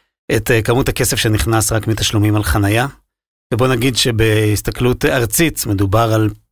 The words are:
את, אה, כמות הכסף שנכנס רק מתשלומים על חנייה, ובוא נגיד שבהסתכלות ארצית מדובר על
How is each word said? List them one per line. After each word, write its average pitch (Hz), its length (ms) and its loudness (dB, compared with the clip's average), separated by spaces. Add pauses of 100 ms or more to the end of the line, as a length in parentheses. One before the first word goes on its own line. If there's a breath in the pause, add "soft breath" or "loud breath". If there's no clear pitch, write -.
(360 loud breath)
את, 110 160 0
אה, 113 100 2
כמות 127 280 0
הכסף 123 280 -2
שנכנס 110 540 0
רק 110 160 -2
מתשלומים 107 480 0
על 107 80 0
חנייה, 110 440 0 (680)
ובוא 123 140 2
נגיד 127 300 0
שבהסתכלות 110 1080 0
ארצית 143 600 0
מדובר 107 480 0
על 110 160 2 (220)